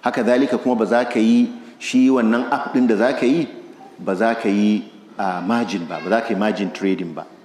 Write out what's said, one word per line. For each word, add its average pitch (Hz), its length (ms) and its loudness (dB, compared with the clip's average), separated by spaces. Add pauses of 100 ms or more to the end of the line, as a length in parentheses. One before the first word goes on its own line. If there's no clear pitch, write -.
Haka 123 220 -2
zalika 123 400 2
kuma 123 140 0
ba 110 100 0
za 117 180 2
ka 123 140 -4
yi 117 320 4 (280)
shi 127 300 2
wannan 120 440 2
app 131 200 -4
ɗin 127 140 2
da 113 100 2
za 120 220 2
ka 127 80 0
yi, 147 220 2 (500)
ba 95 160 -4
za 110 200 0
ka 113 140 -4
yi, 104 360 2 (340)
a, 92 240 -4
margin 101 440 -4
ba, 80 120 -10
ba 80 100 -10
za 110 120 2
ka - 100 -8
yi 104 80 -2
margin 101 320 -2
trading 92 440 -4
ba. 78 120 -10 (180)